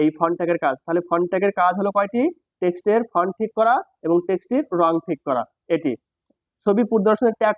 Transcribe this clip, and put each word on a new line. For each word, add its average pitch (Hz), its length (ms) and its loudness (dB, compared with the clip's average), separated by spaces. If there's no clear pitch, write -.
এই 151 160 4
ফন্ট 170 220 0
ট্যাগের 170 260 -2
কাজ। 135 100 0
তাহলে 170 240 -2
ফন্ট 170 220 0
ট্যাগের 196 300 0
কাজ 180 180 2
হলো 196 180 -2
কয়টি? 202 260 0
টেক্সটের 185 400 0
ফন্ট 180 260 0
ঠিক 220 200 -4
করা 226 160 2
এবং 165 120 2
টেক্সটের 240 360 -2
রং 165 120 2
ঠিক 160 200 -6
করা, 127 160 -2
এটি। 147 180 -4
ছবি 208 260 2
প্রদর্শনের 220 500 2
ট্যাগ 214 160 0